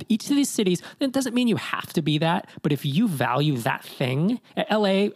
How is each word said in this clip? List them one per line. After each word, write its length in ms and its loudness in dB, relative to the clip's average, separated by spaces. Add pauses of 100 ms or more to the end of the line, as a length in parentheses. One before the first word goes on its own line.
(100)
each 180 0
of 80 2
these 140 2
cities, 320 0 (180)
it 120 -2
doesn't 220 -2
mean 140 2
you 80 2
have 380 -6
to 80 2
be 160 2
that, 300 0 (120)
but 120 0
if 120 -4
you 240 2
value 500 2
that 260 -2
thing, 560 -2 (280)
L 180 2
A, 300 2